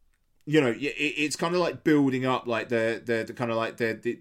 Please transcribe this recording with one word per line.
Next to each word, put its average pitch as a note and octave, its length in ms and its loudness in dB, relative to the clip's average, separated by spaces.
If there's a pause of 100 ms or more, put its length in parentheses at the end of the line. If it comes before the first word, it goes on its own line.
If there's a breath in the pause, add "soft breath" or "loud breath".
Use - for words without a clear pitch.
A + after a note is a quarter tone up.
(440)
you D3+ 160 4
know, B2 120 2
y-, A#2+ 240 -4
it, C#3+ 200 -2
it's D3 200 -4
kinda F3 220 -2
like D#3+ 240 -2
building C3+ 440 4
up, B2+ 200 0
like, A2+ 220 -2
the, A2+ 360 0
the, A2 220 0
the A2+ 60 -14
kinda A#2 240 -4
like A2+ 220 -4
the, A2+ 220 -2
the, A#2+ 200 -4